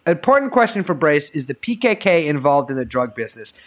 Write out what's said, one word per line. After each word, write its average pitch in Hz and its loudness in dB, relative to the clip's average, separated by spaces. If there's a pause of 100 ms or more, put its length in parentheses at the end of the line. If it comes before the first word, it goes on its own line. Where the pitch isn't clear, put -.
Important 254 2
question 220 2
for 175 -2
Brace, 147 2
"Is 135 -6
the 135 -8
P - -6
K 226 0
K 170 2
involved 143 2
in 135 -4
the 127 -4
drug 123 -4
business?" 113 -10 (120)